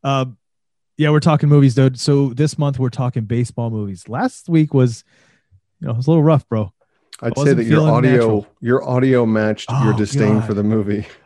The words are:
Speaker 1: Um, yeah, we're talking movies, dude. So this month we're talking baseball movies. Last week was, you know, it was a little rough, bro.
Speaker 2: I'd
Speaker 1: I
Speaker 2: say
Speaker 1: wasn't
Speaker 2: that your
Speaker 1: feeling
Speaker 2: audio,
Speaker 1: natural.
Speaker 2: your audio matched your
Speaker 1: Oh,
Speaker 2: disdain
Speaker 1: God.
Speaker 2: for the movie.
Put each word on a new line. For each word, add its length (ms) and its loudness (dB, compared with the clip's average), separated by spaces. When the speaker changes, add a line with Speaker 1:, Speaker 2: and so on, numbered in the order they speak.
Speaker 1:
Um, 340 -4
yeah, 120 2
we're 100 2
talking 260 2
movies, 280 4
dude. 220 2
So 360 0
this 240 -4
month 200 -2
we're 120 -2
talking 340 -4
baseball 460 -6
movies. 400 -10
Last 400 -6
week 240 2
was, 320 0
you 80 -10
know, 60 -4
it 40 -4
was 100 -4
a 20 2
little 140 4
rough, 260 2
bro. 240 -4
Speaker 2:
I'd 100 -4
Speaker 1:
I 40 -10
Speaker 2:
say 60 -4
Speaker 1:
wasn't 180 2
Speaker 2:
that 80 -2
your 120 4
Speaker 1:
feeling 140 2
Speaker 2:
audio, 180 2
Speaker 1:
natural. 360 2
Speaker 2:
your 300 -2
audio 360 2
matched 460 -2
your 220 0
Speaker 1:
Oh, 40 -2
Speaker 2:
disdain 420 0
Speaker 1:
God. 60 -4
Speaker 2:
for 80 -4
the 100 -2
movie. 440 -2